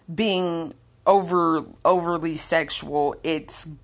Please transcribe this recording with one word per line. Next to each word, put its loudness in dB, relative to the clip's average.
being 0
over, 4
overly 2
sexual. -2
It's, -4